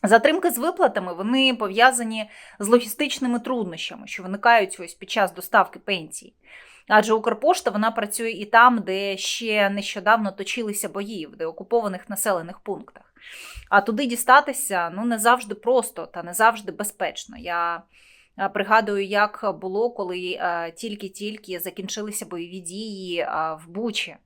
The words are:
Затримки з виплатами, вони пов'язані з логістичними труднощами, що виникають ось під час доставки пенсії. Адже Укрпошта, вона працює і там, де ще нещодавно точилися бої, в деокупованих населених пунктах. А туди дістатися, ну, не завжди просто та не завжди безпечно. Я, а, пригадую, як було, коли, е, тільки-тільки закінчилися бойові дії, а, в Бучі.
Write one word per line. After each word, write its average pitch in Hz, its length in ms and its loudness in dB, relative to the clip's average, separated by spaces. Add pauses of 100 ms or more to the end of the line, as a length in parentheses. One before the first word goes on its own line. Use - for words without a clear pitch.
Затримки 294 420 6
з 240 80 -6
виплатами, 262 560 0
вони 254 400 2
пов'язані 220 760 2 (280)
з 202 100 -4
логістичними 240 720 2
труднощами, 226 680 -6
що - 160 -12
виникають 196 580 2
ось 170 140 -14
під - 160 -18
час 190 220 0
доставки - 460 2
пенсії. - 560 -8 (540)
Адже 214 260 6
Укрпошта, 233 560 2
вона 208 200 0
працює 226 400 -4
і 202 140 -8
там, 233 340 8
де 196 380 -4
ще 214 540 0
нещодавно 202 600 2
точилися 208 560 -6
бої, 196 380 -8
в - 100 -20
деокупованих 190 760 -4
населених 185 500 -4
пунктах. - 540 -12 (560)
А 196 100 8
туди 226 260 -2
дістатися, 233 880 2
ну, 208 100 -6
не 233 140 -2
завжди 233 360 2
просто 233 520 0
та 175 160 -12
не 175 120 -12
завжди 214 380 2
безпечно. - 680 -8
Я, 170 440 -4 (540)
а, 196 120 -2
пригадую, 202 560 2
як 202 560 0
було, 196 300 -2
коли, 180 500 -6
е, 170 300 -2
тільки-тільки 202 920 -10
закінчилися 208 680 -10
бойові 175 340 -10
дії, 185 600 -8
а, 160 340 -4
в 160 140 -18
Бучі. 202 580 -6